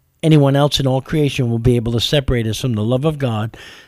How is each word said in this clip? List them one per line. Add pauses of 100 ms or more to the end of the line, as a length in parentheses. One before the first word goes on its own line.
(220)
anyone
else
in
all
creation
will
be
able
to
separate
us
from
the
love
of
God (340)